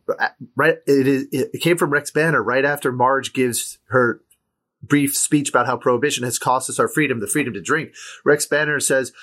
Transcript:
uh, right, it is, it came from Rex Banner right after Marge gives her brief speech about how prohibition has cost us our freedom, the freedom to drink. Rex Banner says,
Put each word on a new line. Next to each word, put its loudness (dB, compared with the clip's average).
uh, -2
right, 2
it 4
is, 0
it -4
came 2
from 0
Rex -2
Banner 0
right 0
after -2
Marge 0
gives -2
her 2
brief 0
speech 0
about 2
how 0
prohibition 0
has -4
cost 0
us -2
our 4
freedom, 0
the -6
freedom -2
to -10
drink. -4
Rex 2
Banner 0
says, 0